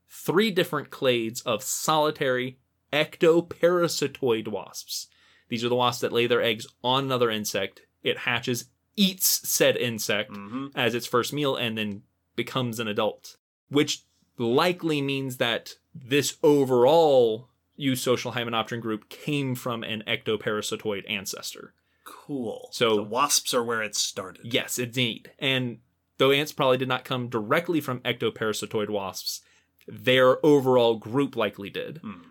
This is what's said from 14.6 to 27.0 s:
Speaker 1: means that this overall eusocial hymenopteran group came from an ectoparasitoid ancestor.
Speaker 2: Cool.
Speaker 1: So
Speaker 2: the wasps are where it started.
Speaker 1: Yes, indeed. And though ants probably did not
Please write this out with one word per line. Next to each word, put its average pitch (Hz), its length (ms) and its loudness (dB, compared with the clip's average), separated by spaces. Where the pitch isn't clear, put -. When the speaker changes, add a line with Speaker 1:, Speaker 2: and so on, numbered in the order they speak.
Speaker 1:
means 135 360 -4
that 117 360 -2
this 131 480 0
overall 131 1080 6
eusocial 127 560 0
hymenopteran 117 460 -4
group 110 280 -6
came 143 460 -4
from 120 280 -6
an 110 240 -6
ectoparasitoid 107 1040 -4
ancestor. - 640 -10
Speaker 2:
Cool. - 680 -10
Speaker 1:
So 113 240 2
Speaker 2:
the 101 60 0
wasps 117 520 0
are 120 100 2
where 117 180 -2
it 104 140 -8
started. 98 580 -8
Speaker 1:
Yes, - 240 -2
indeed. 120 600 -4
And 127 400 -2
though 135 120 6
ants 147 220 0
probably 131 240 2
did 127 120 -4
not 127 160 -2